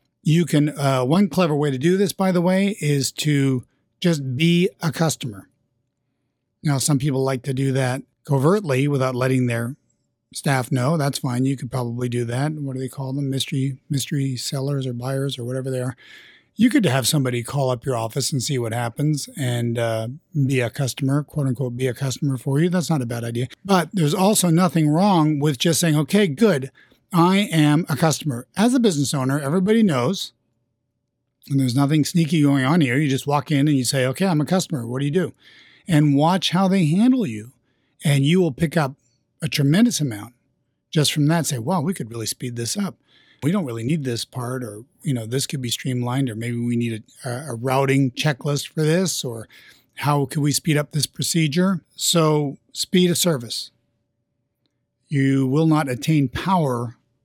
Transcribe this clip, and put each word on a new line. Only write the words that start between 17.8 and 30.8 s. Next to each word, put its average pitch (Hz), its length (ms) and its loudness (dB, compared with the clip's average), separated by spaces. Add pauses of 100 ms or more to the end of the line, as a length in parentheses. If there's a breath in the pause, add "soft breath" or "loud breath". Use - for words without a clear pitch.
your 131 120 -2
office 113 340 -4
and 131 100 -2
see 135 160 -4
what 117 140 -4
happens 127 640 -2
and, 120 420 -2
uh, 113 300 -2 (380)
be 131 160 0
a 117 80 -2
customer, 139 520 -2
quote 143 260 -4
unquote, 127 280 -4
be 127 120 -2
a 123 60 -2
customer 135 440 -4
for 139 240 -2
you. 180 80 2
That's 175 200 -2
not 156 120 0
a 123 40 -4
bad 117 200 -6
idea. 117 240 -4 (160)
But 180 260 2
there's 151 220 0
also 185 360 2
nothing 165 380 4
wrong 156 520 4
with 147 180 0
just 165 240 0
saying, 156 160 2
"Okay, 196 300 2
good. 143 440 2 (400 soft breath)
I 180 280 4 (120)
am 147 380 4
a 143 80 -2
customer." 135 580 -2
As 233 180 2
a 277 60 2
business 147 340 2
owner, 135 240 0
everybody 185 460 2
knows, 156 480 0 (1200)